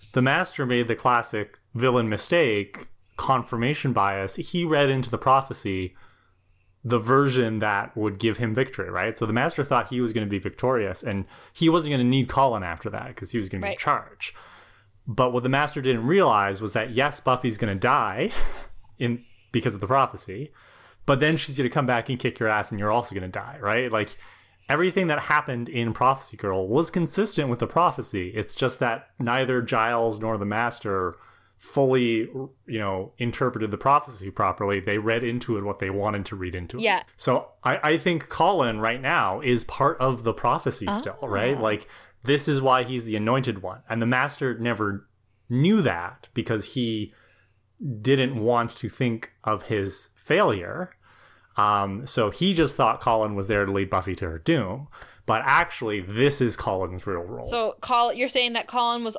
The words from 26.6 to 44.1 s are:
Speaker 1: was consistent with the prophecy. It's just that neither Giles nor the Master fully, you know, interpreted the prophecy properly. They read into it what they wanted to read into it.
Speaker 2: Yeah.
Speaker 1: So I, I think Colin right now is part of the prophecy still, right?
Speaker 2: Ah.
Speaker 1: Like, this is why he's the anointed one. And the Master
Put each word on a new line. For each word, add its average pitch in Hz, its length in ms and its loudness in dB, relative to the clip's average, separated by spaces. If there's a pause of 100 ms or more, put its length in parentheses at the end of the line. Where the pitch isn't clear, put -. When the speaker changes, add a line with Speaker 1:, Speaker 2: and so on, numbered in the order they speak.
Speaker 1:
was 143 240 2
consistent 170 580 0
with 120 120 -2
the 107 80 0
prophecy. 123 640 0
It's 107 220 -6
just - 280 -2
that 120 360 -2
neither 127 460 0
Giles 117 560 2
nor 110 200 -2
the 101 60 -4
Master 101 720 -2 (420)
fully, 127 640 2 (440)
you 113 140 -6
know, 98 360 -4
interpreted 120 540 -2
the 104 80 -4
prophecy 135 500 0
properly. 98 520 -2
They 104 180 -2
read 113 240 0
into 120 340 -4
it 98 60 -4
what 101 160 -4
they 95 100 -4
wanted 101 380 -2
to - 100 -10
read 90 200 -8
into 90 220 -10
it. 110 40 -4
Speaker 2:
Yeah. 110 220 0 (120)
Speaker 1:
So - 340 0 (120)
I, 127 160 2 (140)
I 165 40 4
think 170 320 -2
Colin 147 520 2
right 117 200 0
now 131 400 0
is 123 220 2
part - 380 0
of 127 240 0
the 113 100 2
prophecy 123 540 0 (100)
still, - 240 -6
right? 120 340 0
Speaker 2:
Ah. 123 40 -6
Speaker 1:
Like, 107 260 0 (380)
this 143 240 2
is 139 120 2
why 127 220 4
he's 120 220 -4
the 110 100 -4
anointed 110 480 0
one. 92 260 -12
And 113 140 -2
the 117 40 2
Master 127 520 0